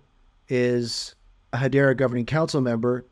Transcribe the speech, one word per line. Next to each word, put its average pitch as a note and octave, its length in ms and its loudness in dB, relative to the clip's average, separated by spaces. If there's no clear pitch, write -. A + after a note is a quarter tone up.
is B2 680 -2
a B2 60 -2
Hedera C3+ 380 4
Governing B2 300 0
Council D#3 340 0
member. B2 520 0